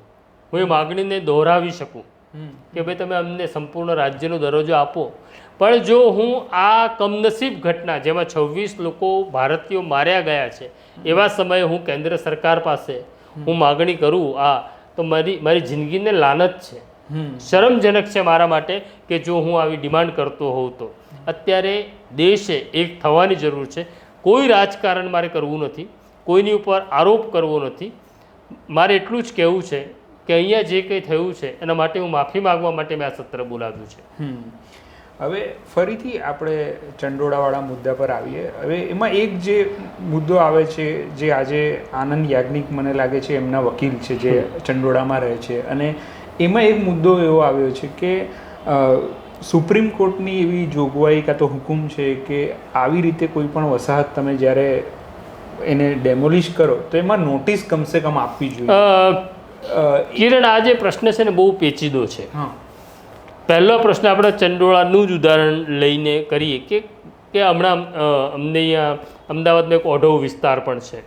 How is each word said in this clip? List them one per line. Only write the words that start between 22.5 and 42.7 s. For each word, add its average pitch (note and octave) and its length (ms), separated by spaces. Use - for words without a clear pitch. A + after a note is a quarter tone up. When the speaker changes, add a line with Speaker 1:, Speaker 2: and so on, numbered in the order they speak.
Speaker 1:
એક E3 480
થવાની F3 340
જરૂર C#3+ 300
છે. E3+ 200
કોઈ B3+ 260
રાજકારણ G3 640
મારે F3 180
કરવું D3+ 320
નથી, D3 280
કોઈની G3 280
ઉપર G3+ 300
આરોપ F#3+ 520
કરવો D#3 260
નથી. C#3+ 320
મારે F3 260
એટલું A3+ 280
જ - 120
કહેવું F3 280
છે C#3 200
કે E3+ 60
અહીંયા G3 280
જે F#3 200
કંઈ F#3+ 180
થયું F3 340
છે, C#3 280
એના E3 120
માટે D#3+ 260
હું F3 120
માફી D3 280
માંગવા F3 320
માટે D#3 240
મેં D3 120
આ C3 40
સત્ર B2+ 320
બોલાવ્યું A2+ 420
છે. - 380
Speaker 2:
હમ. C3 140
હવે F#3+ 360
ફરીથી A3 440
આપણે D3+ 540
ચંડોળાવાળા C#3 640
મુદ્દા C3 320
પર C3 180
આવીએ. B2+ 400
હવે D#3 140
એમાં G3 320
એક G3 300
જે G3 360
મુદ્દો D#3+ 360
આવે D#3+ 300
છે, D#3 440
જે D3 220
આજે C#3+ 640
આનંદ C#3+ 380
યાજ્ઞિક, C3+ 400